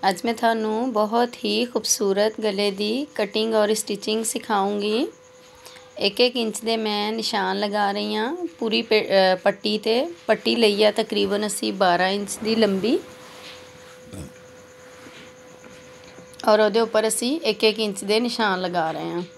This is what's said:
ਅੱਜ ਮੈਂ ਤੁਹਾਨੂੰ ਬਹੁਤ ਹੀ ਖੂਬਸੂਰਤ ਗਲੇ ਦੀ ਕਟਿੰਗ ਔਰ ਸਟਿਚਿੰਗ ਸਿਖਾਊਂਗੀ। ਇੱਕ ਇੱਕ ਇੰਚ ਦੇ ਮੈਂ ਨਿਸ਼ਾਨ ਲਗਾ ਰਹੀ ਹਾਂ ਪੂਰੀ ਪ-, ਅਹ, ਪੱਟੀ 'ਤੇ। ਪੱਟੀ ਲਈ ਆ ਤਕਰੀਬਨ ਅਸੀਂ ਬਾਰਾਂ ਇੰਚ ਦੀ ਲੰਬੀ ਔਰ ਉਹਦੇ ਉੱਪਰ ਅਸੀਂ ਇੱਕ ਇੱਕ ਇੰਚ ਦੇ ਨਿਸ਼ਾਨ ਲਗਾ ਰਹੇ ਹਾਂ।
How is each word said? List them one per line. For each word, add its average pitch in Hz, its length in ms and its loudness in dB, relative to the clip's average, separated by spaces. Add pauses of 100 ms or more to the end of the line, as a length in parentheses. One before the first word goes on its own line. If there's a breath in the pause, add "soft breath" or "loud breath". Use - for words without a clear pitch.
ਅੱਜ 185 160 -2
ਮੈਂ 233 100 0
ਤੁਹਾਨੂੰ 226 580 0
ਬਹੁਤ 226 520 0
ਹੀ 214 200 0
ਖੂਬਸੂਰਤ 214 760 0
ਗਲੇ 202 300 0
ਦੀ 208 440 -2
ਕਟਿੰਗ 220 400 -2
ਔਰ 214 200 4
ਸਟਿਚਿੰਗ 214 500 -4
ਸਿਖਾਊਂਗੀ। 214 840 0 (920 loud breath)
ਇੱਕ 202 220 0
ਇੱਕ 247 160 4
ਇੰਚ 220 240 -2
ਦੇ 226 160 -2
ਮੈਂ 214 360 -2
ਨਿਸ਼ਾਨ 202 480 -2
ਲਗਾ 208 320 0
ਰਹੀ 208 220 -4
ਹਾਂ 233 220 -2 (220)
ਪੂਰੀ 226 240 0
ਪ-, - 120 2
ਅਹ, 190 420 4
ਪੱਟੀ 208 420 0
'ਤੇ। 233 300 0 (180)
ਪੱਟੀ 226 300 2
ਲਈ 214 280 4
ਆ 208 60 6
ਤਕਰੀਬਨ 208 560 -2
ਅਸੀਂ 214 260 -4
ਬਾਰਾਂ 185 360 4
ਇੰਚ 202 360 -4
ਦੀ 220 120 0
ਲੰਬੀ 208 420 2 (3500 loud breath)
ਔਰ 214 120 6
ਉਹਦੇ 214 200 4
ਉੱਪਰ 220 280 2
ਅਸੀਂ 247 320 -2
ਇੱਕ 220 240 -2
ਇੱਕ 214 140 2
ਇੰਚ 202 260 -4
ਦੇ 214 160 2
ਨਿਸ਼ਾਨ 220 400 0
ਲਗਾ 175 300 -2
ਰਹੇ 156 200 -6
ਹਾਂ। 170 120 -6 (160)